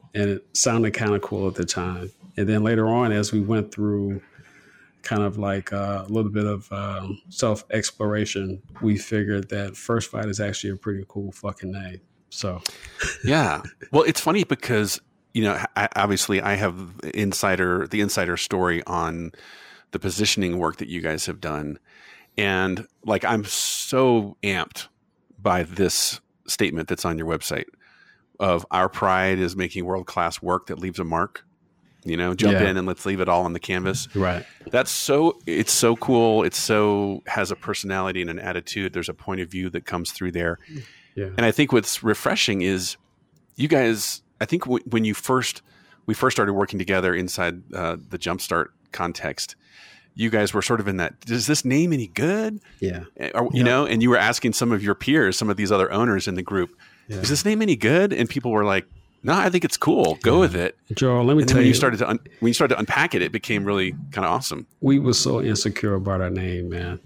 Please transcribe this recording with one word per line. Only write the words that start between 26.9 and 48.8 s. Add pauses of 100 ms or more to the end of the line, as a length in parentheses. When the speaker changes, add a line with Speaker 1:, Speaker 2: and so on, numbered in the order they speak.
Speaker 2:
on
your
website (760)
of
"Our
pride
is
making
world-class
work
that
leaves
a
mark." (600)
You
know,
jump
Speaker 1:
Yeah.
Speaker 2:
in
and
let's
leave
it
all
on
the
canvas.
Speaker 1:
Right. (260)
Speaker 2:
That's
so,
it's
so
cool.
It's
so,
has
a
personality
and
an
attitude.
There's
a
point
of
view
that
comes
through
there. (560)
Speaker 1:
Yeah. (100)
Speaker 2:
And
I
think
what's
refreshing
is (600)
you
guys, (180)
I
think
w-,
when
you
first, (440)
we
first
started
working
together
inside, (120)
uh, (120)
the
Jumpstart (260)